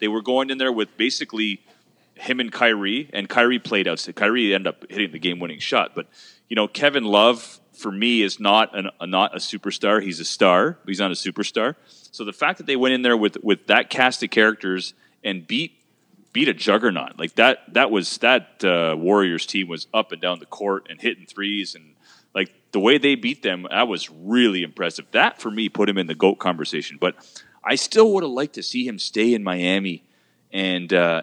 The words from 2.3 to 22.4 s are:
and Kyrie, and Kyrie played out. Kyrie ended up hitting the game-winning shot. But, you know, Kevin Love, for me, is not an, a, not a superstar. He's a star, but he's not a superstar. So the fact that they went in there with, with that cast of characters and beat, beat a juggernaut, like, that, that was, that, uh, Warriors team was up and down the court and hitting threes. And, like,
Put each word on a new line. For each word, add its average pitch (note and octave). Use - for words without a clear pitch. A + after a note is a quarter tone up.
and A#2
Kyrie, A2+
and G2
Kyrie A#2+
played G2
out. E2
Kyrie G#2+
ended F#2+
up -
hitting F#2+
the E2
game-winning E2+
shot. -
But, E2+
you A#2
know, G#2+
Kevin C#3+
Love, A2
for A2
me, A2+
is G2
not G#2
an, G2
a, E2+
not F#2
a F2+
superstar. G2+
He's F2
a E2
star, G2+
but -
he's G2
not G2
a -
superstar. G#2+
So -
the G2+
fact E3
that E3
they C3+
went C3
in B2+
there A#2+
with, G#2
with G2+
that A2+
cast B2+
of A2
characters G#2+
and F#2
beat, C#3+
beat C#3
a G2+
juggernaut, G2+
like, E2
that, -
that B2
was, F#2+
that, A#2
uh, E2+
Warriors F2+
team F#2+
was D#2+
up A2
and E2
down F2+
the D2+
court G2
and D#2+
hitting F#2
threes. G2+
And, D#2
like, F#2+